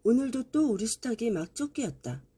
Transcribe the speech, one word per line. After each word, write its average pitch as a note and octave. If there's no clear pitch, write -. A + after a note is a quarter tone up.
오늘도 B3+
또 D4+
우리 G3+
수탉이 A#3
막 F3
쫓기였다. D#3+